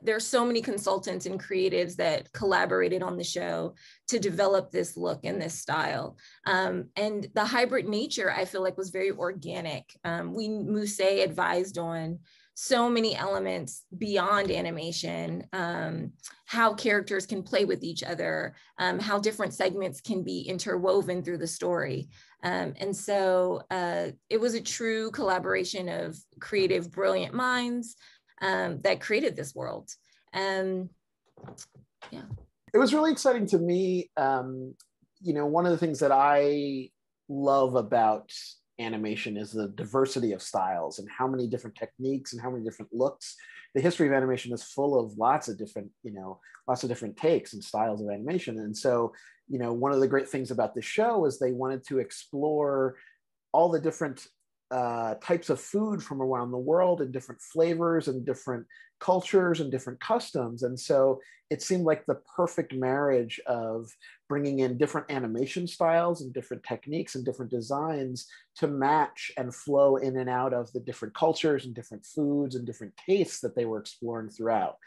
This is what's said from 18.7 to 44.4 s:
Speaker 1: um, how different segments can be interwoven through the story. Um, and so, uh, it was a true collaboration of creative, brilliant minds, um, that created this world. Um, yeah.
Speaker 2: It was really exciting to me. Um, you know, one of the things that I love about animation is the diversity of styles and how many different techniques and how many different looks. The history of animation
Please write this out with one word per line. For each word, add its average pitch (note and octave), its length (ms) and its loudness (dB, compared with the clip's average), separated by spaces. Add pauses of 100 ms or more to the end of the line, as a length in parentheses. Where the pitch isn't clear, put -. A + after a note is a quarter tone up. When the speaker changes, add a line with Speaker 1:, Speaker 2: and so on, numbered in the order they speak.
Speaker 1:
um, F3+ 180 0
how G#3 220 0
different G#3+ 340 0
segments F#3 460 -2
can F#3 240 -4
be F3+ 160 -4
interwoven F#3 800 0
through E3+ 160 -4
the E3 80 -4
story. D3 600 -2 (340)
Um, F3+ 380 -2
and G3 160 -4
so, F#3 720 2
uh, F3 380 -2 (200)
it A3 120 2
was A3+ 140 2
a A3+ 60 -2
true A3 520 -2
collaboration F#3 760 -2
of E3+ 300 -6 (220)
creative, F3+ 500 2
brilliant F#3+ 420 0
minds, A#3+ 600 -2 (480)
um, F#3 380 0
that F#3+ 200 2
created A3+ 360 0
this C#3 180 -10
world. B2+ 340 -8 (460)
Um, F#3+ 560 -2 (1200)
yeah. - 120 -14 (520)
Speaker 2:
It G#4+ 40 8
was B3 140 6
really D#4 200 6
exciting B3 340 4
to F#3+ 120 4
me. F3+ 580 2
Um, C3 580 0 (460)
you F3+ 120 -2
know, D3 140 2
one E3 180 2
of F3 60 4
the E3 80 4
things D#3+ 220 0
that C#3+ 100 4
I C#3+ 800 4 (380)
love C#3 480 4
about A2 560 4 (460)
animation A2 580 -4
is G#2 160 -8
the G#2+ 160 -2
diversity A#2+ 640 0
of F#2 100 -6
styles F#2 560 -2
and G2+ 120 -14
how B2+ 160 -4
many C3 200 -2
different A#2 300 -6
techniques C3 560 -6
and A#2 80 -10
how B2 100 -6
many A#2+ 140 -6
different A2 280 -8
looks. - 440 -2 (380)
The C3+ 60 4
history E3+ 260 4
of C#3 60 4
animation B2+ 400 2